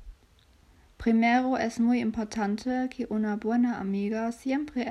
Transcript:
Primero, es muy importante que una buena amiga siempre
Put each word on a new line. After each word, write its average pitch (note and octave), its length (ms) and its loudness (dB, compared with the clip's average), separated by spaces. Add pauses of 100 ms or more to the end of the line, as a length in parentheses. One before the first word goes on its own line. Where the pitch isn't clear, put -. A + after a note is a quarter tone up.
(960)
Primero, A#3 600 4
es A#3 220 -2
muy A#3+ 180 4
importante A3+ 920 -2
que B3+ 220 -8
una G#3+ 240 0
buena A#3 460 0
amiga G3+ 500 -2
siempre C4 600 -4